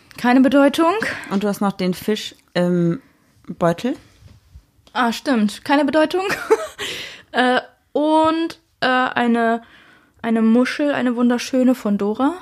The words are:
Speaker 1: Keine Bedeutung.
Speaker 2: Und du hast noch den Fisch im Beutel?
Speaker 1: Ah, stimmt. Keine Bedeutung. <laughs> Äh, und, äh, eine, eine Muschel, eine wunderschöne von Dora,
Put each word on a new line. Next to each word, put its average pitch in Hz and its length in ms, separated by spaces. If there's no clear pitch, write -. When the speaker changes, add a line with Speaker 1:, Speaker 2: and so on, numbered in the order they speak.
Speaker 1:
Keine 247 240
Bedeutung. 285 520
Speaker 2:
Und 196 120
du 208 40
hast 202 140
noch 202 100
den 185 240
Fisch - 400
im 175 480
Beutel? 180 480
Speaker 1:
Ah, 233 200
stimmt. 220 540
Keine 285 200
Bedeutung. 311 420
<laughs> - 40
Äh, 247 260
und, 320 640
äh, - 60
eine, 240 800
eine 226 220
Muschel, 254 500
eine 247 220
wunderschöne 247 580
von 208 240
Dora, 220 440